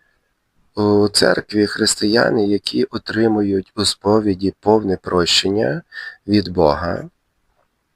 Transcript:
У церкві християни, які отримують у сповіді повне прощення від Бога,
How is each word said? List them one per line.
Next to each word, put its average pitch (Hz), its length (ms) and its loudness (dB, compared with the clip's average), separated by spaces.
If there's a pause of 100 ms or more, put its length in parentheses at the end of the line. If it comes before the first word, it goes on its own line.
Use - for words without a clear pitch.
(760)
У 104 300 2
церкві 101 600 0
християни, 107 800 0
які 104 360 -2
отримують 107 920 -2
у 104 100 -2
сповіді 98 720 0
повне 104 380 2
прощення 98 840 0 (460)
від 101 200 2
Бога, 85 600 -2 (880)